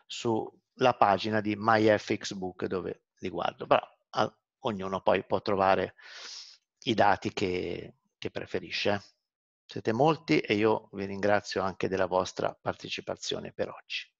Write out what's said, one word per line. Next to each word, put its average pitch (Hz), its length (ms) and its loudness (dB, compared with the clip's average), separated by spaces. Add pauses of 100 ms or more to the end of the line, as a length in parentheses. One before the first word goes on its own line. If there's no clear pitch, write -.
sulla - 920 0
pagina 107 420 4
di 104 180 -2
MyFXBook 104 1080 2
dove 92 400 -6 (140)
li 95 100 -8
guardo, - 360 -6
però, 123 160 4 (280)
ah, - 280 -2 (260)
ognuno 95 380 -4
poi 98 240 2
può 98 160 -2
trovare 95 540 2 (840)
i 123 140 -2
dati 101 380 2
che, 90 680 -6 (180)
che - 120 -10
preferisce, 95 640 -4
eh. 101 100 -2 (680)
Siete - 240 -4
molti 151 460 2
e - 160 0
io 110 380 2
vi 98 120 -6
ringrazio 98 560 0
anche 95 260 -4
della 92 200 0
vostra 92 520 -2
partecipazione - 920 -8
per 92 160 -6
oggi. - 500 -14